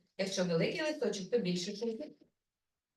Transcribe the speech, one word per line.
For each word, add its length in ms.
якщо 260
великий 380
листочок, 480
то 80
більше 380
шурхотить. 500